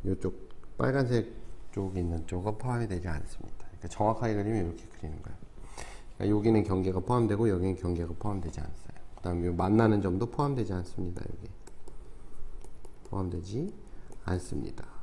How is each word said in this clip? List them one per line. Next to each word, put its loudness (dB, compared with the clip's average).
요쪽 -2
빨간색 2
쪽에 -2
있는 0
쪽은 -2
포함이 0
되지 -2
않습니다. -2
그러니까 -8
정확하게 2
그리면 2
이렇게 -6
그리는 -6
거예요. -8
그러니까 4
여기는 6
경계가 2
포함되고 4
여기는 2
경계가 -2
포함되지 -2
않았어요. -4
그 -12
다음에 0
요 2
만나는 8
점도 2
포함되지 0
않습니다. -2
여기 -6
포함되지 -2
않습니다. -2